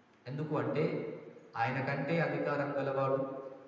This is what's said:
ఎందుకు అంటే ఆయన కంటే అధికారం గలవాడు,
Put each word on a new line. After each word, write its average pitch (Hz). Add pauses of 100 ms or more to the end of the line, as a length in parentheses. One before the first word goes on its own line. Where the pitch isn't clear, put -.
(300)
ఎందుకు 151
అంటే - (400)
ఆయన 123
కంటే 160
అధికారం 143
గలవాడు, 135 (240)